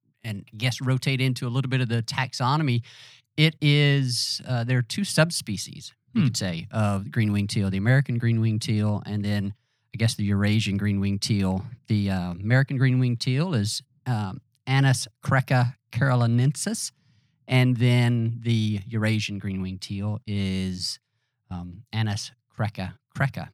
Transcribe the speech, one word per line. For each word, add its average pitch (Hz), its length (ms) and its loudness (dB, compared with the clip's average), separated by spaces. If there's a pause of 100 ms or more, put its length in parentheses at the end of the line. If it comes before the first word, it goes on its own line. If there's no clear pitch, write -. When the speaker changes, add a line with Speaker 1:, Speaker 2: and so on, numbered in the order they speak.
(240)
Speaker 1:
and 101 260 -8
I - 60 -20
guess 123 240 -4
rotate 131 400 0
into 131 260 0
a 120 40 -4
little 131 180 -2
bit 127 140 0
of 113 80 -2
the 117 120 0
taxonomy. 131 800 0 (560)
It 156 240 4
is, 143 840 2
uh, 120 180 -2
there 123 140 2
are 120 40 2
two 196 220 -4
subspecies, - 880 -2 (220)
you - 80 4
Speaker 2:
Hmm. 143 60 4
Speaker 1:
could 110 100 -2
say, 85 320 -4
of 104 400 0
green-winged 101 400 2
teal, 98 180 0
the 95 80 0
American 123 400 2
green-winged 113 460 2
teal, 107 420 0
and 104 180 -4
then 101 300 -2 (400)
I - 60 -10
guess 113 160 2
the 107 100 -2
Eurasian 101 540 2
green-winged 101 420 0
teal. 95 460 0 (220)
The, 101 240 2
uh, 90 180 -2
American 123 480 0
green-winged 127 420 2
teal 151 320 -2
is, 107 300 0 (240)
um, 107 340 -4 (260)
Anas 135 400 2 (160)
creca 131 520 2 (180)
carolinensis, 123 1000 0 (540)
and 127 300 4
then 120 640 2
the 110 460 0
Eurasian 107 520 -2
green-winged 95 440 -6
teal 101 440 -6
is, 95 720 -2 (520)
um, 87 320 -10 (100)
Anas 110 380 -2 (260)
creca 95 380 -6 (200)
creca. 127 400 -4